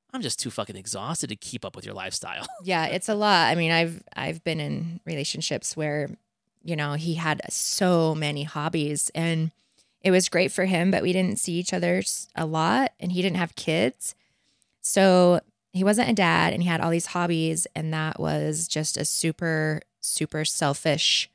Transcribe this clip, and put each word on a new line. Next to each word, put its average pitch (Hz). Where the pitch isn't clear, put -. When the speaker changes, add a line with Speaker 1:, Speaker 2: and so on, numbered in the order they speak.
Speaker 1:
I'm 262
just 135
too 127
fucking 107
exhausted 101
to 107
keep -
up 98
with -
your 104
lifestyle. -
<laughs> 659
Speaker 2:
Yeah, 175
it's -
a 214
lot. 202
I 147
mean, 165
I've, 165
I've 160
been 160
in 165
relationships 147
where, 151
you 165
know, 147
he 160
had 160
so 170
many 147
hobbies 151
and 165
it 190
was 180
great 180
for 185
him, 185
but -
we 180
didn't 185
see 180
each 175
other 175
s-, -
a 160
lot 165
and 180
he 180
didn't 180
have 175
kids. -
So 180
he 185
wasn't 214
a 233
dad 170
and -
he 175
had 165
all 165
these 170
hobbies 165
and 156
that 156
was 151
just -
a -
super, 156
super -
selfish -